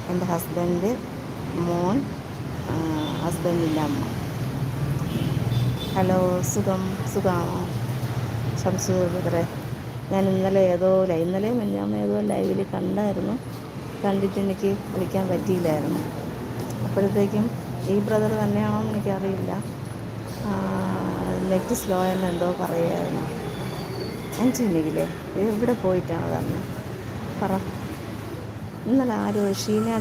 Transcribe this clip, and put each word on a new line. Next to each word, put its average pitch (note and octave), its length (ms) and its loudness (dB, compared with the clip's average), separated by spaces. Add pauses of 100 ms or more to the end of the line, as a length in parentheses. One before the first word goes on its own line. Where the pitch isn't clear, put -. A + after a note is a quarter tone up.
(120)
എൻ്റെ F3+ 200 0
ഹസ്ബൻഡ്, F3 580 0 (800)
മോൻ, F3 280 2 (760)
ആ, - 20 0 (500)
ഹസ്ബൻഡിൻ്റെ E3 600 2
അമ്മ. C#3+ 160 0 (1900)
ഹലോ, F#3 220 4 (340)
സുഖം, G3 300 2 (320)
സുഖമാണോ F3+ 460 2 (1040)
ശംസു F#3 340 2 (160)
ബ്രദറെ? E3+ 300 2 (680)
ഞാൻ G3 120 4 (100)
ഇന്നലെ F#3+ 300 4 (100)
ഏതോ F#3 180 4 (200)
ലൈ-, E3 140 2
ഇന്നലെ G3 340 0
മിനിഞ്ഞാന്ന് G#3 460 0
ഏതോ G3+ 120 2 (140)
ലൈവിൽ G3 300 0 (140)
കണ്ടായിരുന്നു. F#3+ 600 0 (680)
കണ്ടിട്ട് G3 420 2
എനിക്ക് G3 260 0 (220)
വിളിക്കാൻ F#3+ 380 0
പറ്റിയില്ലായിരുന്നു. D#3 720 2 (840)
അപ്പോഴത്തേക്കും G3+ 580 4 (480)
ഈ - 20 4 (120)
ബ്രദർ G#3+ 260 4 (120)
തന്നെയാണോ G#3 380 2
എന്ന് G#3+ 120 0
എനിക്കറിയില്ല. F#3+ 580 0 (960)
ആ, G3+ 40 0 (1000)
നെറ്റ് F#3 300 2
സ്ലോ F#3 180 0 (120)
എന്ന് F#3 220 0
എന്തോ F3 140 0 (140)
പറയുമായിരുന്നു. E3+ 640 0 (1200)
അഞ്ച് B3 240 4
മിനിറ്റില്ലേ? D#3+ 400 2 (380)
എവിടെ A3+ 380 2
പോയിട്ടാണ് F3+ 520 0
തന്നെ? - 240 -2 (840)
പറ. F#3+ 120 0 (1400)
ഇന്നലെ B3 260 4 (100)
ആരോ G#3 180 2 (200)
ഷീന A3 380 2